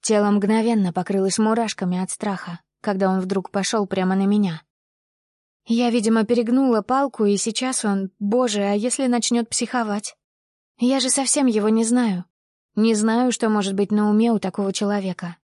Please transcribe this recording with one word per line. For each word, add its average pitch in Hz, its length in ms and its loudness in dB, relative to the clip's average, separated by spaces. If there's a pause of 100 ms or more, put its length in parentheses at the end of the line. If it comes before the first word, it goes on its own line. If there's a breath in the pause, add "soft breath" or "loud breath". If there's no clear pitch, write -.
Тело 208 280 2
мгновенно 208 640 2
покрылось 190 460 -2
мурашками 214 600 -2
от 185 120 -4
страха, 180 500 -8 (220)
когда 196 260 0
он 190 120 0
вдруг 185 300 -4
пошел 202 360 -2
прямо 185 280 -2
на 196 120 2
меня. 202 360 0 (1040)
Я, 240 220 2
видимо, 226 360 2
перегнула 240 580 2
палку, 269 420 0
и 202 140 2
сейчас 247 480 -4
он, 196 320 -2
боже, 214 420 0
а 202 140 0
если 240 320 0
начнет 240 420 0
психовать? 220 680 -4 (640)
Я 254 220 2
же 254 80 -2
совсем 269 380 0
его 214 240 2
не 226 140 2
знаю. 226 420 0 (500)
Не 220 180 2
знаю, 226 380 0
что 226 160 -2
может 196 260 0
быть 202 180 0
на 208 180 2
уме 220 200 4
у 220 80 2
такого 196 360 -4
человека. 190 680 -4